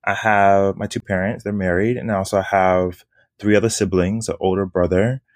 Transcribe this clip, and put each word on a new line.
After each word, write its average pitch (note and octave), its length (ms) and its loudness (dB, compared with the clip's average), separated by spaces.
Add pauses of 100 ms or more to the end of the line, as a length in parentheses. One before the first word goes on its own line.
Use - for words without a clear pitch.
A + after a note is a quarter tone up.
I G2+ 80 -2
have G2 640 2
my G#2 100 -6
two - 140 -6
parents, G2 420 -4
they're G#2 80 -6
married, G2+ 460 0
and A2+ 120 -8
I G#2 60 -2
also F#2+ 240 -2
have F#2 640 0 (360)
three G#2 180 2
other A2 120 2
siblings, F#2+ 600 0
an - 100 -6
older F#2+ 260 -2
brother, F#2 560 0 (140)